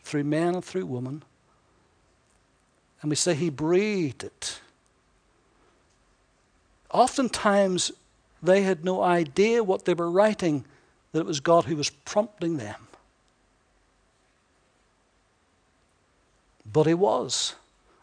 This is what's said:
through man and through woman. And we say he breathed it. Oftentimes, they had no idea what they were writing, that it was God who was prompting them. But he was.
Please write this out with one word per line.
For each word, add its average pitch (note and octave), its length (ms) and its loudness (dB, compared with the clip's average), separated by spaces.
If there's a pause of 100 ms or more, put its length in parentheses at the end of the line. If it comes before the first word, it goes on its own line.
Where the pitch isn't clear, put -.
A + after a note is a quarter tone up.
through D3 200 -2
man D#3+ 320 0
and F3+ 100 -6
through F#3 220 -8
woman. C3 360 -8 (1800)
And D3+ 100 -4
we D3 40 -2
say F3 200 0
he D#3+ 160 -2
breathed E3+ 720 -2
it. - 360 -14 (2250)
Oftentimes, G3+ 1000 2 (500)
they F#3 220 4
had F#3 200 -2
no F#3 200 0
idea F#3 600 2
what F#3+ 220 -2
they F3+ 80 2
were E3+ 160 -4
writing, F3+ 560 2 (460)
that D#3 80 -2
it E3+ 60 -2
was E3 140 -4
God E3+ 260 4
who E3+ 100 -4
was D3 160 -4
prompting F3 680 -4
them. G#2 300 -12 (3750)
But D3+ 140 4
he E3 80 4
was. - 580 -2 (500)